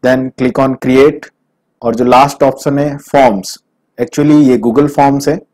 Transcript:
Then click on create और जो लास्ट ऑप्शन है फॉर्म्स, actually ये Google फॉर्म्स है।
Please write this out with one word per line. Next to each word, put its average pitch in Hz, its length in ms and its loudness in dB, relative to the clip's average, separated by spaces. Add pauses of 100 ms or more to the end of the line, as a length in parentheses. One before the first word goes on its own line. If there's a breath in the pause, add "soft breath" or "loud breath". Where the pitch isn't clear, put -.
Then 131 200 0 (160)
click 127 220 -2
on 135 120 0 (120)
create 139 420 2 (540)
और 120 140 -4
जो 120 100 -2
लास्ट 127 380 2
ऑप्शन 139 360 -2
है 143 220 -4
फॉर्म्स, 117 560 0 (420)
actually 147 440 0
ये 127 140 2
Google 120 380 0
फॉर्म्स 139 340 0
है। 151 80 -2 (160)